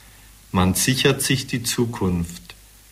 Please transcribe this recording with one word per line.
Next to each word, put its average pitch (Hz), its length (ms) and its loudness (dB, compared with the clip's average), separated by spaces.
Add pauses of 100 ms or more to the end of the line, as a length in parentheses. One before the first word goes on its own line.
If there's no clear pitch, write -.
(520)
„Man 92 220 4
sichert 131 480 2
sich - 240 0
die 120 160 -4
Zukunft, 95 920 -2 (380)